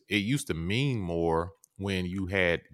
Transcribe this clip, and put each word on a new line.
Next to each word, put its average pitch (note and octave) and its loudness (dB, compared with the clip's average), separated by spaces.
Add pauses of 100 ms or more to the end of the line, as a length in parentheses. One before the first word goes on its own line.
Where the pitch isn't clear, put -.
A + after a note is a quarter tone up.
It G#2 2
used A#2 -2
to F#2 -2
mean A2 0
more E2+ 0 (260)
when F#2+ -2
you F#2 -4
had F2+ 2 (120)